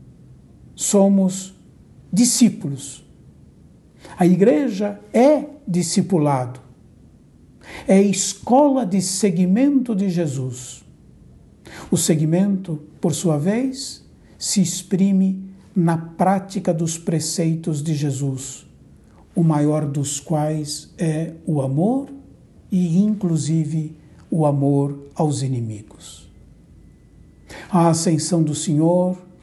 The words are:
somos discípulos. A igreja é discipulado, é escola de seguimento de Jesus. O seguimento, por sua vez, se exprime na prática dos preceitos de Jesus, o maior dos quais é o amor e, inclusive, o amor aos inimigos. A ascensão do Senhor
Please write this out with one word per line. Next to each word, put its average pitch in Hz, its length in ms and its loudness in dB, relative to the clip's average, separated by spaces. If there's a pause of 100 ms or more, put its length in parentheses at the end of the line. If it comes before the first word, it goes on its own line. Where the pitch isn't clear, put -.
(760)
somos 196 800 2 (580)
discípulos. 202 920 0 (1160)
A 180 80 4
igreja 202 760 2 (140)
é 269 320 4 (200)
discipulado, 160 920 0 (1300)
é 196 140 6
escola 254 840 2
de 185 160 0
seguimento 220 920 2
de 190 140 0
Jesus. 135 760 -4 (1080)
O 175 80 2
seguimento, 165 840 0 (200)
por 156 120 0
sua 156 240 0
vez, 226 640 -4 (340)
se - 240 -2
exprime 190 800 0 (320)
na 170 220 2
prática 185 760 -2
dos 160 240 -4
preceitos 160 840 -2
de 156 140 -2
Jesus, 135 720 -4 (640)
o 175 100 2
maior 151 420 2
dos 143 340 -4
quais 151 800 -4
é 160 360 -4 (140)
o 147 140 0
amor 185 480 0 (640)
e, 180 280 2
inclusive, 160 960 -2 (340)
o 156 160 0
amor 139 680 0
aos 147 260 0
inimigos. 117 880 -8 (1400)
A 170 180 4
ascensão 160 540 0
do 151 100 -2
Senhor 180 640 0 (260)